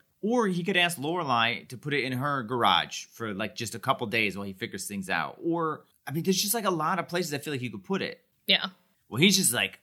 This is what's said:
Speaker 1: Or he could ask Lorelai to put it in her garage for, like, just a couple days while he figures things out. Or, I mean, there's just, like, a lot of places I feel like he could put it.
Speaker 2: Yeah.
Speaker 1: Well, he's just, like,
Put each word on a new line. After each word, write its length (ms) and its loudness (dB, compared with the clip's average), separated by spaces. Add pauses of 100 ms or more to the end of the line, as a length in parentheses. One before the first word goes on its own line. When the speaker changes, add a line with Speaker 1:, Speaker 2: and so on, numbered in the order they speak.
(220)
Speaker 1:
Or 260 4
he 160 0
could 120 2
ask 220 2
Lorelai 680 2
to 80 -12
put 160 -6
it 120 2
in 80 -2
her 300 0
garage 680 2
for, 220 -8
like, 200 -4
just 200 -6
a 40 -8
couple 280 -2
days 300 0
while 100 -8
he 60 -8
figures 340 -8
things 240 -6
out. 320 -2
Or, 420 -2 (220)
I 60 -10
mean, 100 -2
there's 180 2
just, 140 0
like, 100 -2
a 60 0
lot 280 0
of 100 -6
places 260 -2
I 40 -2
feel 140 -8
like 80 -4
he 100 -4
could 140 -12
put 180 -2
it. 180 -8 (260)
Speaker 2:
Yeah. 200 2 (420)
Speaker 1:
Well, 120 -4
he's 160 8
just, 160 2
like, 300 -2